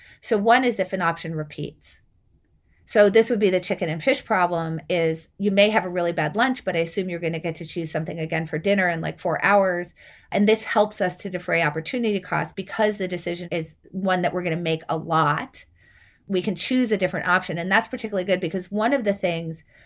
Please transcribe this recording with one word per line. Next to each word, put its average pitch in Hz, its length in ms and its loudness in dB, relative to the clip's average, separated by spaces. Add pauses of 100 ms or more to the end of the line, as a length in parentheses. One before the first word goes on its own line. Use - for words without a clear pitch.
(200)
So - 180 0
one 233 240 6
is 247 160 0
if 185 140 -2
an 185 100 -2
option 165 320 -2
repeats. - 640 -10 (840)
So 208 240 6
this 220 220 6
would 233 80 2
be 202 100 4
the 185 120 2
chicken 180 280 -2
and 156 140 -4
fish - 220 0
problem, 170 640 0
is 165 400 0 (100)
you 196 120 0
may 202 200 6
have 214 140 2
a 185 40 -6
really 175 240 0
bad 156 240 -2
lunch, 247 280 0
but 175 120 -2
I 165 40 2
assume 175 280 -2
you're 170 120 -6
gonna 165 180 -2
get 165 160 -4
to 165 100 -12
choose 160 260 -6
something 165 280 -6
again 160 280 -4
for 156 120 -4
dinner 190 300 2
in, 165 120 -2
like, 160 200 -6
four - 220 -2
hours. 190 520 2 (360)
And 202 160 2
this 220 180 4
helps 208 360 2
us 160 180 -2
to 196 120 -8
defray 175 320 0
opportunity 190 580 -2
costs 160 320 -4
because 208 460 -2
the 185 100 -4
decision 175 420 -6
is 160 260 -6 (160)
one 185 300 0
that 170 120 0
we're 180 80 -2
gonna 170 140 -2
make 165 320 -2
a 165 80 0
lot. 160 680 0 (600)
We 185 160 0
can 190 120 -2
choose 254 380 0
a 196 60 0
different 180 300 -2
option. 180 280 0
And 170 140 -4
that's 214 180 2
particularly 214 360 -4
good 185 160 0
because 180 300 -4
one 214 220 0
of 254 120 0
the 202 100 2
things 165 500 -4 (220)